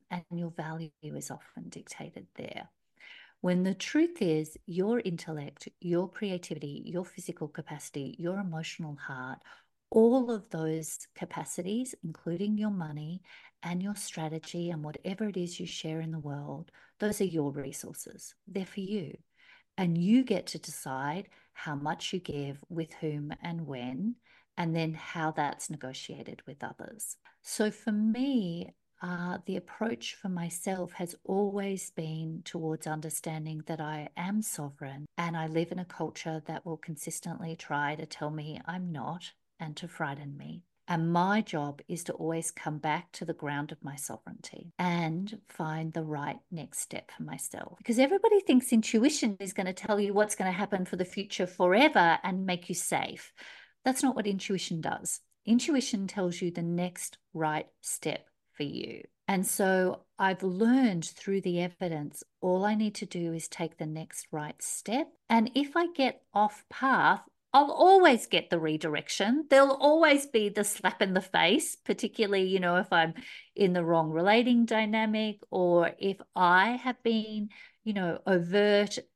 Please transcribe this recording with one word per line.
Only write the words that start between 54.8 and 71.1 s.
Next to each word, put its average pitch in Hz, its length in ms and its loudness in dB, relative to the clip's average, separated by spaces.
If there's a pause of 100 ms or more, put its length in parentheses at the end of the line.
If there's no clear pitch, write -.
does. - 400 -6 (240)
Intuition 240 640 2
tells 180 340 -2
you 175 100 0
the 175 120 -4
next 175 560 -4 (140)
right 156 340 -2 (120)
step - 480 -6 (240)
for - 120 -8
you. - 400 -8 (240)
And 196 200 2
so 185 580 2 (120)
I've 190 260 0
learned 208 640 4
through 196 360 -4
the 175 200 0
evidence, 165 640 -6 (180)
all 185 240 2
I 214 100 2
need 214 200 0
to 196 100 -8
do 170 260 -4
is 165 160 -6
take - 300 -6
the 160 80 -6
next 156 460 -10
right 151 300 -8
step. - 460 -4 (220)
And 226 260 4
if 285 220 0
I 339 100 4
get - 360 0 (100)
off 208 360 2
path, 202 520 4 (320)
I'll 285 180 8
always 349 560 10
get - 220 2
the 170 120 4
redirection. 160 880 0
There'll 269 260 10
always 294 500 6
be 214 220 2
the 202 160 0
slap - 380 0
in 190 120 2